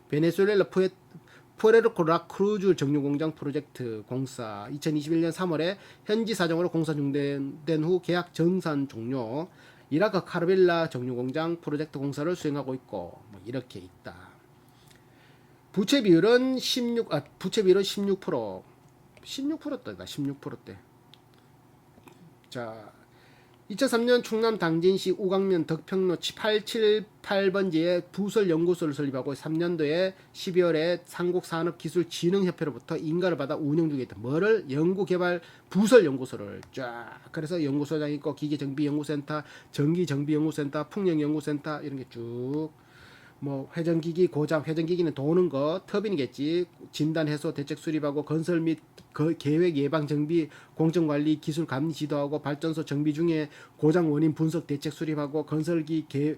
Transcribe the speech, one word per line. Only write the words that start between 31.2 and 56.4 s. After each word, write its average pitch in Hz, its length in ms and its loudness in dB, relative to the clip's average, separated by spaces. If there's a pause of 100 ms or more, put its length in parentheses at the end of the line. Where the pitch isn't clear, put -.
인가를 170 400 0
받아 139 180 -4
운영 160 340 0
중에 139 140 -2
있다. 104 160 -10
뭐를? 156 500 0
연구개발 175 720 0 (280)
부설 208 360 8
연구소를 113 580 -6 (100)
쫙. 117 480 -10 (100)
그래서 165 320 -4
연구소장 147 480 0
있고 147 240 -4
기계정비연구센터, 147 1080 -2 (260)
전기정비연구센터, 151 1160 0
풍력연구센터 151 920 -2
이런 139 160 -8
게 123 100 -10
쭉. 123 640 -6 (720)
뭐 139 320 -6
회전기기 165 520 2
고장, 151 380 0
회전기기는 160 500 0
도는 165 340 2
거, 147 380 -2
터빈이겠지. 170 800 -2 (260)
진단 156 340 0
해소, 151 280 -4
대책 147 240 -8
수립하고 147 480 -4
건설 160 340 0
및 160 200 0 (340)
거-, 156 180 0
계획 156 460 2
예방 143 280 0
정비, 151 440 0 (240)
공정 160 320 2
관리, 147 340 2
기술 160 260 -2
감리 147 280 -2
지도하고 147 480 -4
발전소 151 420 -4
정비 147 300 0
중에 156 340 0 (300)
고장 160 340 4
원인 156 220 4
분석 160 320 -2
대책 147 260 -4
수립하고 151 540 -4
건설기 156 600 -2
개-, 147 320 -2